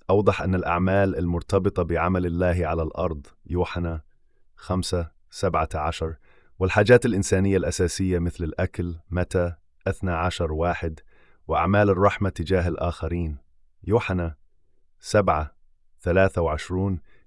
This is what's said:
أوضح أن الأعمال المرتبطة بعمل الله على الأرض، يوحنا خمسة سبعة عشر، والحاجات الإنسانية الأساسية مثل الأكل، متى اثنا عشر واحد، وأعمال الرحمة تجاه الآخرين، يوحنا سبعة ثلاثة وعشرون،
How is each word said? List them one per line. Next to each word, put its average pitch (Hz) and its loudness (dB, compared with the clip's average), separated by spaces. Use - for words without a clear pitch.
أوضح 98 4
أن 92 0
الأعمال 92 0
المرتبطة 90 -2
بعمل 87 0
الله 87 0
على 82 -2
الأرض، 80 -6
يوحنا 85 -4
خمسة 90 -4
سبعة 82 -2
عشر، 80 -4
والحاجات 104 6
الإنسانية 98 2
الأساسية 90 0
مثل 85 -4
الأكل، 87 -4
متى 87 -2
اثنا 90 -4
عشر 85 -2
واحد، 82 -4
وأعمال 101 2
الرحمة 98 2
تجاه 90 0
الآخرين، 82 -4
يوحنا 92 0
سبعة 90 0
ثلاثة 92 4
وعشرون، 90 -2